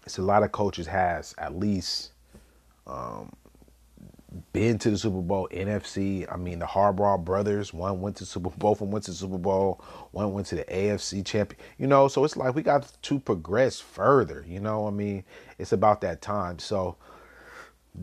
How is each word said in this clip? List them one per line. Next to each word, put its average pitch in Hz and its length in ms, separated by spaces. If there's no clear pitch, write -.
It's - 140
a 95 40
lot 101 200
of 104 100
coaches 95 340
has 87 520
at 80 200
least, 101 540
um, 58 480
been 107 280
to 113 100
the 101 80
Super 95 240
Bowl, 92 280
N 95 180
F 104 180
C. 98 440
I - 60
mean, 90 220
the 85 80
Harbaugh 98 580
brothers, 101 480
one 95 300
went 101 140
to 92 100
Super 90 240
Bowl, 90 80
both 104 180
of - 40
them 101 100
went 104 160
to 92 60
the 85 40
Super 92 220
Bowl, 95 440
one 101 240
went 101 140
to 87 80
the - 200
A 101 140
F 101 100
C 98 220
champion. - 360
You 135 80
know, 139 220
so 131 140
it's 151 140
like 131 180
we 156 60
got 143 400
to 143 200
progress 104 600
further, 95 680
you 90 140
know? 107 260
I 104 40
mean, 101 340
it's 95 160
about 104 300
that 87 180
time. 90 380
So, 92 380